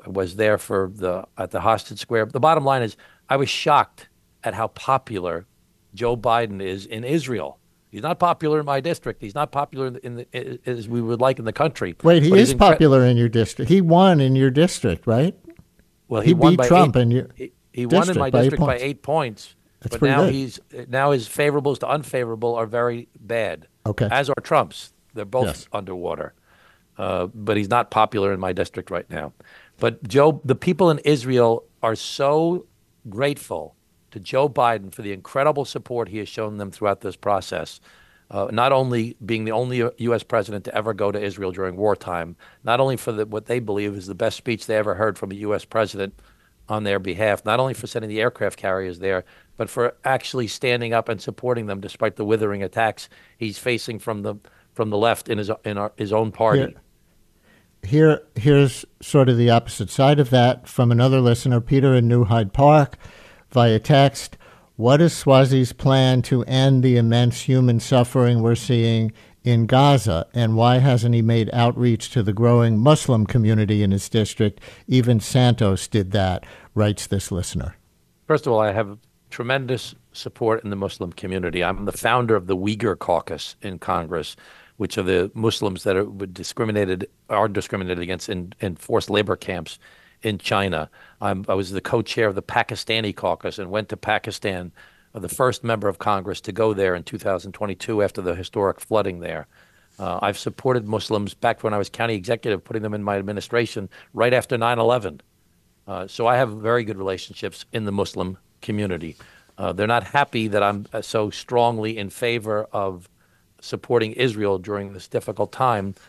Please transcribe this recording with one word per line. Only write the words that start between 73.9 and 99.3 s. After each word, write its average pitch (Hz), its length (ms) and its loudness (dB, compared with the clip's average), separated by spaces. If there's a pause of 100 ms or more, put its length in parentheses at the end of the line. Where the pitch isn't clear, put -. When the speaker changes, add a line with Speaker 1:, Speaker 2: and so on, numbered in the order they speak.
Speaker 2:
his 98 160 0
district? 107 540 0 (260)
Even 120 320 4
Santos 120 720 2
did 95 220 0
that," 95 340 0 (280)
writes 104 340 0
this - 220 -4
listener. 87 460 -6 (500)
Speaker 1:
First 156 220 0
of 123 60 2
all, 107 80 4
I 107 100 2
have 104 260 -4 (340)
tremendous 127 640 -6 (180)
support 113 500 -4
in 104 60 -8
the 101 80 -6
Muslim 95 340 -8
community. 90 500 -6
I'm 92 220 -2
the 98 80 -4
founder 117 460 0
of 90 100 -6
the 95 80 -2
Uyghur 101 420 -2
Caucus - 640 -6
in 95 180 -12
Congress, 85 580 -6 (400)
which 98 200 -6
are 101 60 -2
the 92 300 0
Muslims 107 500 -4
that 95 140 0
are 101 80 0
discriminated, 98 1040 -6 (200)
are 107 200 0
discriminated 92 520 -6
against 87 280 -8
in, 90 320 -8
in 92 160 -6
forced 110 320 -4
labor 101 260 0
camps 87 420 -10 (460)
in 107 140 -4
China. 90 500 -2 (320)
I'm, 101 280 -4
I 98 80 0
was 95 160 -4
the 95 100 -6
co-chair 113 460 -2
of 98 80 -2
the 98 80 -6
Pakistani 110 720 -4
Caucus 87 420 -4
and 92 140 -10
went 104 180 -6
to 98 80 -10
Pakistan, 98 760 -6 (440)
uh, 110 40 -12
the 87 100 -10
first 123 340 -2
member 110 240 -2
of 98 100 -2
Congress 98 440 -4
to 110 100 -12
go 110 240 0
there 95 180 0
in 87 80 -4
two - 160 -12
thousand 95 360 -6
twenty-two 104 500 -4
after 98 180 -4
the 87 140 -4
historic 92 440 -4
flooding 95 420 -4
there. 82 260 -10 (500)